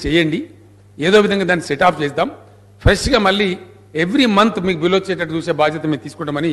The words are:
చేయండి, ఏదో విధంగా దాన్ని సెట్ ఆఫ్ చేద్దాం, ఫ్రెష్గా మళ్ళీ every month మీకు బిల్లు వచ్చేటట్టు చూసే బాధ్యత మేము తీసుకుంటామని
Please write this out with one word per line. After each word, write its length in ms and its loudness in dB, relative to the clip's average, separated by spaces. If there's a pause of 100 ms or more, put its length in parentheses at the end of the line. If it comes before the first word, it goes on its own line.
చేయండి, 340 0 (580)
ఏదో 280 2
విధంగా 200 -2
దాన్ని 200 -2
సెట్ 180 -2
ఆఫ్ 180 2
చేద్దాం, 280 -2 (520)
ఫ్రెష్గా 380 2
మళ్ళీ 300 2 (440)
every 320 2 (120)
month 280 4
మీకు 160 0
బిల్లు 160 2
వచ్చేటట్టు 380 -4
చూసే 160 -2
బాధ్యత 340 0
మేము 180 -2
తీసుకుంటామని 500 -6